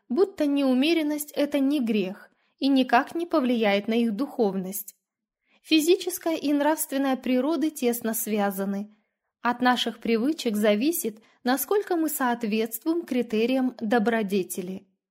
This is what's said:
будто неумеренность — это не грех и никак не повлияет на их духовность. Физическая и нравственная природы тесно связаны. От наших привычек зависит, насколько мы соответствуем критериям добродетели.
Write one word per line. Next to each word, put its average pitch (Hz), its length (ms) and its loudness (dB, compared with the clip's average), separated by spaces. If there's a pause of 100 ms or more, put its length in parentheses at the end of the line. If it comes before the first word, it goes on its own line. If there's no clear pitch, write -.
будто 311 380 0
неумеренность — 294 840 2
это 285 260 0
не 277 220 2
грех 208 500 -2 (280)
и 269 100 0
никак 254 460 4
не 339 120 -4
повлияет 226 640 2
на 220 60 0
их 233 200 2
духовность. 196 800 -4 (680)
Физическая 330 720 0
и 285 160 -2
нравственная 277 640 0
природы 262 540 0
тесно 233 440 -2
связаны. 202 800 -4 (460)
От 240 200 -2
наших 247 380 0
привычек 226 580 0
зависит, 214 680 0 (200)
насколько 349 540 0
мы 320 120 0
соответствуем 240 920 -2
критериям 247 800 0
добродетели. 202 1080 -2 (240)